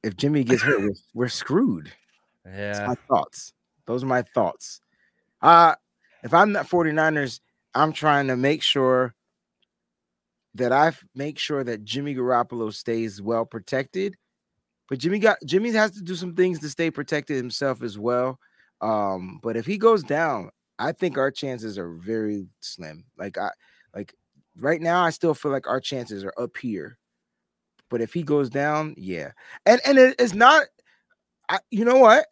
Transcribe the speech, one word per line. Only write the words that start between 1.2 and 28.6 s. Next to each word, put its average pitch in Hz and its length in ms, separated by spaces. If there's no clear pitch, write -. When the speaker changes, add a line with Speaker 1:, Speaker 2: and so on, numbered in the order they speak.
Speaker 1:
screwed. 135 600
Speaker 2:
Yeah. 101 280
Speaker 1:
That's 104 160
my 123 60
thoughts. - 460
Those 123 160
are 135 40
my 127 140
thoughts. - 640
Uh, 170 360
if 117 120
I'm 202 180
the 202 100
forty-niners, 156 800
I'm 143 160
trying 147 360
to 131 100
make 139 260
sure 127 520
that 123 160
I 147 160
f-, - 260
make 143 240
sure 139 260
that 113 200
Jimmy 139 300
Garoppolo 123 560
stays 110 520
well 113 240
protected. 139 680
But 135 80
Jimmy 175 220
got, 208 260
Jimmy 196 260
has 214 200
to 202 100
do 175 120
some 175 200
things 180 240
to 151 100
stay 165 220
protected 147 480
himself 127 440
as 107 160
well. 123 400
Um, 98 600
but 113 140
if 113 80
he 190 140
goes 214 240
down, 143 480
I 127 140
think 160 240
our 139 140
chances 117 480
are 85 160
very 104 520
slim. 82 440
Like, 95 220
I, 98 140
like, 101 200
right 151 280
now, 170 200
I 170 60
still 160 240
feel 147 180
like 135 160
our 131 140
chances 110 440
are 95 120
up - 220
here. 110 400
But 120 100
if 113 120
he 170 100
goes 143 280
down, 151 460